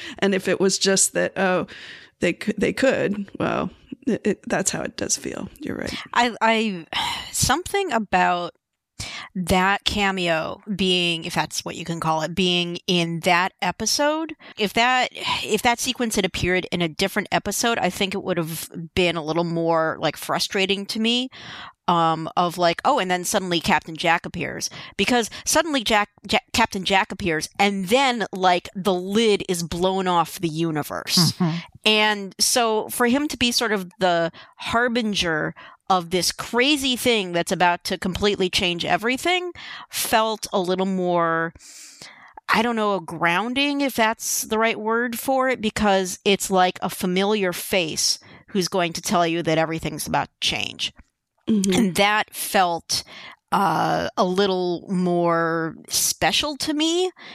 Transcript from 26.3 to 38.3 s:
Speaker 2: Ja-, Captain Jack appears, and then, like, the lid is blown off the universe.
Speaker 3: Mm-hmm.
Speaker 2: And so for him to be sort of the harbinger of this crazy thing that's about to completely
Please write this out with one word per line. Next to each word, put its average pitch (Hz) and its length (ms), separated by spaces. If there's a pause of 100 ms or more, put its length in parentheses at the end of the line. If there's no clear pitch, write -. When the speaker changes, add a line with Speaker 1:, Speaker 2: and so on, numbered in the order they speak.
Speaker 2:
Ja-, 220 80 (140)
Captain 208 320
Jack 190 260
appears, 165 380 (100)
and 196 300
then, 247 420
like, 180 460
the 185 180
lid 202 540
is 175 160
blown 185 420
off 170 320
the 175 100
universe. 156 840
Speaker 3:
Mm-hmm. 170 240 (280)
Speaker 2:
And 214 540
so 226 520
for 240 180
him 285 180
to 262 100
be 240 140
sort 233 220
of 185 260
the 170 320 (280)
harbinger 208 920 (360)
of 175 220
this 175 200
crazy 262 640
thing 208 380
that's 170 180
about 175 340
to 190 140
completely 190 520